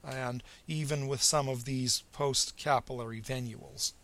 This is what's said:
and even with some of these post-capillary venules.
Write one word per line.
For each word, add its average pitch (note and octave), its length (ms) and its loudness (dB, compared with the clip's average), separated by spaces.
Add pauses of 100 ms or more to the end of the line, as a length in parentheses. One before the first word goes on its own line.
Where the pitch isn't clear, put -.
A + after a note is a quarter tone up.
and B2+ 400 -4 (240)
even D3+ 400 0
with C3+ 160 0
some C#3 280 4
of B2 160 -4
these B2+ 360 2 (120)
post-capillary B2+ 1040 0
venules. A#2 720 -4 (120)